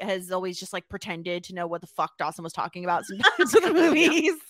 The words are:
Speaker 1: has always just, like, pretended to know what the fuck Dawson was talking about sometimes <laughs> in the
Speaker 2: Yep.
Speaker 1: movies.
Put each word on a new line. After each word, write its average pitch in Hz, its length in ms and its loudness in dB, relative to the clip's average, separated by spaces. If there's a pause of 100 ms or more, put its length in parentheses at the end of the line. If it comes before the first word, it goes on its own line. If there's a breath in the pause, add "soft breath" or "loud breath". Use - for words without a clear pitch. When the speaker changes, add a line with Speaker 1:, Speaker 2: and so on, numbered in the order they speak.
Speaker 1:
has 185 280 -4
always 185 280 -4
just, - 140 -14
like, 180 160 -8
pretended 175 560 -8
to 185 100 -14
know 175 100 -4
what 170 160 -6
the 180 60 -18
fuck - 320 -6
Dawson 165 240 -6
was 165 100 -12
talking 175 300 -8
about 175 220 0
sometimes 247 500 2
<laughs> - 0 -
in 415 80 8
the 359 60 2
Speaker 2:
Yep. 339 60 2
Speaker 1:
movies. 320 600 4 (140)